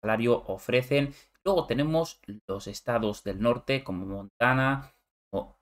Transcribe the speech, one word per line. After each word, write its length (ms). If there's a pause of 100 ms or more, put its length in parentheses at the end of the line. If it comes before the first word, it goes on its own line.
salario 480
ofrecen. 640 (300)
Luego 240
tenemos 500 (300)
los 180
estados 560
del 180
norte 440
como 220
Montana 880 (400)
o 300